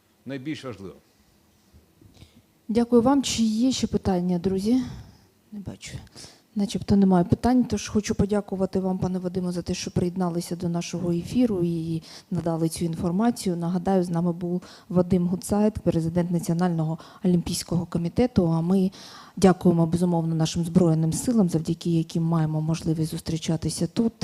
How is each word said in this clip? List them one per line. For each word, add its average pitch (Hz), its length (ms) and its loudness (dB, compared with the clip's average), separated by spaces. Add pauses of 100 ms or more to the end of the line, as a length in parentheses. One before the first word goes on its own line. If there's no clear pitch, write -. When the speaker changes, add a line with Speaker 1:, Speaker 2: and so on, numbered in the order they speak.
(260)
Speaker 1:
найбільш 135 380 -10
важлива. 98 320 -12 (1700)
Speaker 2:
Дякую 240 340 4
вам. 262 220 4
Чи - 200 0
є 226 280 2
ще 233 160 -2
питання, 180 520 0
друзі? 190 420 0 (720)
Не 208 80 -14
бачу. - 380 -14 (580)
Начебто 202 400 0
немає 190 300 6
питань, 240 400 2
тож - 220 -4
хочу 214 280 -2
подякувати 196 640 -2
вам, 185 180 -2
пане 185 220 -4
Вадиме, 180 320 -4
за 175 100 -6
те, 180 120 -6
що - 180 -8
приєдналися 175 640 -2
до 175 140 -6
нашого 170 420 -4
ефіру 196 520 0
і 165 400 -4 (280)
надали 165 380 0
цю - 160 -4
інформацію. 185 720 -2
Нагадаю, 180 460 0
з 180 60 -4
нами 170 240 0
був 175 280 -4 (280)
Вадим 180 380 2
Гуцайт, 208 460 0
президент 170 580 -2
Національного 165 640 0 (280)
олімпійського 175 600 0
комітету, 175 600 2
а 165 140 2
ми 185 300 2 (460)
дякуємо, 170 480 6
безумовно, 165 500 0
нашим 160 300 0
Збройним 160 480 4
силам, 220 360 2
завдяки 165 400 -2
яким 165 340 0
маємо 156 380 0
можливість 160 500 -2
зустрічатися 160 760 -4
тут 226 260 -2 (100)